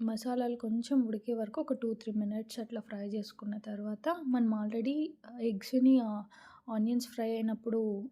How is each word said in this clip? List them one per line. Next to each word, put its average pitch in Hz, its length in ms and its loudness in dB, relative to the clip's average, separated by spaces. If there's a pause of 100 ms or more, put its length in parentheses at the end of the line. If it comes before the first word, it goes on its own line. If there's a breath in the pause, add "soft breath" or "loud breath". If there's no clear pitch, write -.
మసాలాలు 240 540 0
కొంచెం 233 500 2
ఉడికే 220 280 -2
వరకు 214 260 -4
ఒక - 120 -2
టూ, 240 220 0
త్రీ 220 180 -6
మినిట్స్ 214 460 -2
అట్లా 226 220 -6
ఫ్రై 202 280 -8
చేసుకున్న 208 500 -6
తర్వాత, 214 580 -4 (100)
మనం 240 240 4
already 226 600 0 (300)
ఎగ్స్‌ని, 254 600 6
ఆ, 214 240 -4 (460 loud breath)
ఆనియన్స్ 233 380 2
ఫ్రై 226 220 -2
అయినప్పుడు 220 800 0